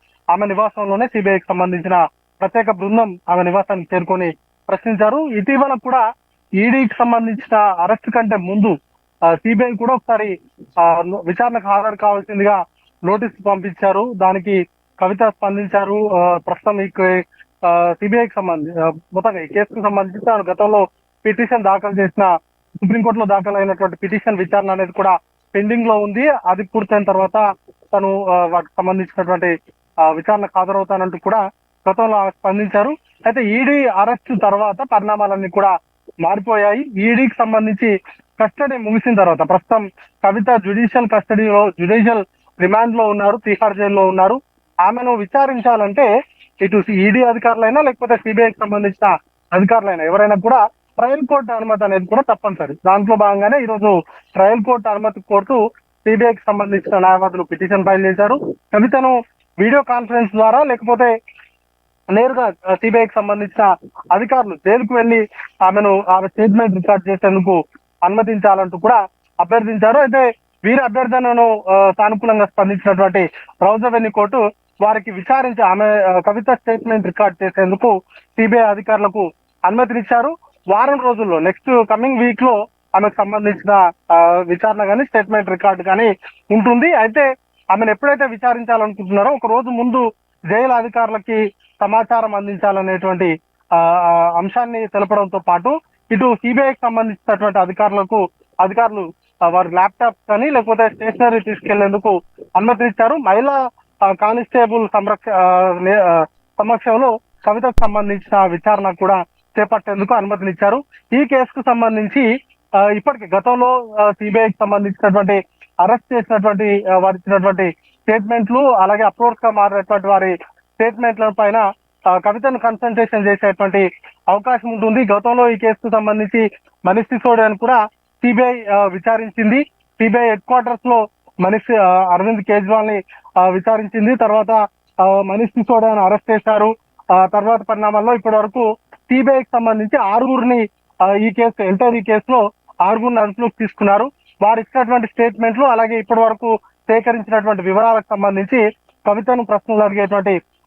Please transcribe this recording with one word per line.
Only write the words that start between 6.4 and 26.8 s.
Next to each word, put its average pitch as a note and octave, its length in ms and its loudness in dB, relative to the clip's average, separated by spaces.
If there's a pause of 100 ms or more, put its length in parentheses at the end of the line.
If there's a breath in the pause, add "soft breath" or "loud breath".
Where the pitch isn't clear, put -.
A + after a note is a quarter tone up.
ఈడీకి A#3 460 0
సంబంధించిన A3+ 580 -2
అరెస్ట్ G#3 580 -2
కంటే A3 220 0
ముందు, G3 400 -2 (460)
ఆ, E3 120 4
సీబీఐ A3+ 360 -2
కూడా A#3 220 -2
ఒకసారి, G#3+ 460 -4 (400)
ఆ, E3+ 240 2 (220)
విచారణకు A3 420 -4
హాజరు G3+ 280 -2
కావాల్సిందిగా G3+ 720 -2 (400)
నోటీసు G3+ 380 -4
పంపించారు. G3 720 -2
దానికి F#3+ 520 0 (320)
కవిత F#3+ 180 -2 (120)
స్పందించారు. G3+ 840 -2
ఆ, F3 220 2
ప్రస్తుతం G3 440 -4
ఈ G3 60 -4
కే-, F#3 360 0 (420 soft breath)
ఆ, F3 280 2
సీబీఐకి G#3 420 -2
సంబంధించి, E3+ 460 -4
ఆ, D#3+ 100 0 (220)
మొత్తంగా F#3+ 280 -2
ఈ D#3 60 -12
కేసుకు G#3 340 -4
సంబంధించి G3 440 -4
తాను A3+ 180 0
గతంలో G3 440 0 (380)
పిటిషన్ A3+ 380 -2
దాఖలు F#3+ 380 0
చేసిన, F#3+ 360 0 (380)
సుప్రీంకోర్టులో A3 500 -2
దాఖలైనటువంటి G3 680 -2
పిటిషన్ G#3 420 -4
విచారణ G3 340 -2
అనేది F#3 200 -4
కూడా F#3+ 280 0 (360)
పెండింగ్ A3 320 -2
లో G#3+ 120 2
ఉంది. G#3 300 -2
అది F#3 340 -2
పూర్తయిన G#3 400 -2